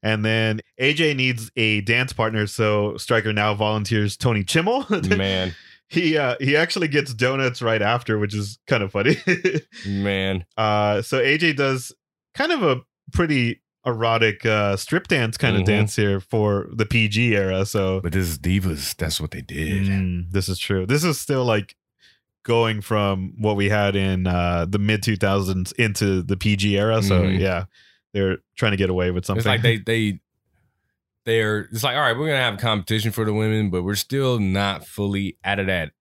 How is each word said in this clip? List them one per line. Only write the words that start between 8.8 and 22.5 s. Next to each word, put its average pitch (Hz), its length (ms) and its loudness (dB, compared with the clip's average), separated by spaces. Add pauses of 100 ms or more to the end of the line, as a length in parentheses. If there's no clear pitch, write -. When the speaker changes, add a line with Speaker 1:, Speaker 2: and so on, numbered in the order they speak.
Speaker 1:
of 98 100 -4
funny. 110 240 2 (100)
<laughs> 175 600 -2
Speaker 2:
Man. 98 580 -2 (140)
Speaker 1:
Uh, 104 420 2
so - 180 -4
A 135 200 4
J 160 160 2
does 135 380 -2 (420)
kind 311 180 0
of 285 100 0
a 135 200 2 (320)
pretty 139 480 0 (240)
erotic, 113 580 0
uh, 104 320 2
strip - 320 -4
dance 120 300 0
kind 117 180 2
of 98 60 2
Speaker 2:
Mm-hmm. 95 80 2
Speaker 1:
dance 104 260 2
here 101 240 0
for 104 540 0
the 113 100 0
P 110 240 2
G 113 260 2
era. 95 300 0
So, 95 380 0
Speaker 2:
But 85 100 -4
this 92 160 0
is 78 100 -6
Divas. 87 600 -2
That's 80 200 -4
what 76 120 -6
they - 100 -10
did. 80 460 -4
Speaker 1:
Mm, 90 440 -2
this 95 200 -2
is 90 80 -4
true. 95 260 -2
This 143 200 0
is 160 140 0
still, 131 280 -2
like, 107 280 0 (720)
going 113 340 2